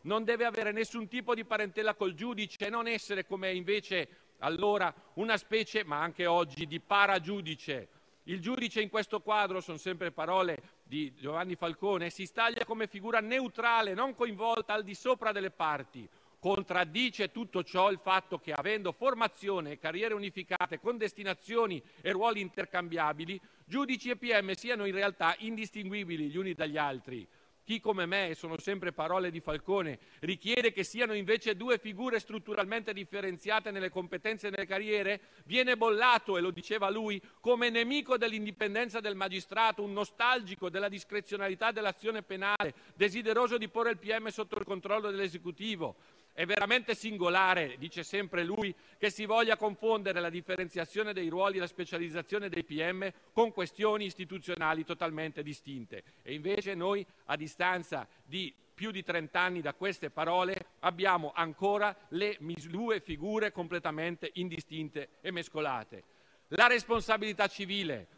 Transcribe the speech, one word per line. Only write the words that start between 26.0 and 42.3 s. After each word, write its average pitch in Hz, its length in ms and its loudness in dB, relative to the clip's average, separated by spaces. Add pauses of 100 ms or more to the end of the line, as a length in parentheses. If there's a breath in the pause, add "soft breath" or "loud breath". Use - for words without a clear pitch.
gli 143 80 -6
uni 185 180 -2
dagli 151 220 -2
altri. 131 480 -4 (380 soft breath)
Chi 226 160 -4
come 196 280 0
me, 185 240 0
e 160 40 -4
sono 156 240 -6
sempre 185 320 -2
parole 180 400 0
di 165 80 -8
Falcone, 156 600 -2 (180 loud breath)
richiede 214 540 2
che 190 100 -4
siano 220 320 0
invece 208 400 0
due 226 240 2
figure 220 400 -2
strutturalmente 208 720 -2
differenziate 202 800 -2
nelle 190 180 -4
competenze 190 600 -4
e - 20 -2
nelle 196 160 -4
carriere, 202 540 0 (240 loud breath)
viene 247 320 4
bollato, 226 600 6
e 175 40 4
lo 180 100 2
diceva 196 400 -2
lui, 208 320 -2 (160 loud breath)
come 240 320 4
nemico 247 460 2
dell'indipendenza 214 800 0
del 208 160 -2
magistrato, 196 720 0
un 202 80 -4
nostalgico 208 800 0
della 196 180 -2
discrezionalità 196 800 -2
dell'azione 214 540 -2
penale, 196 500 -2 (220 loud breath)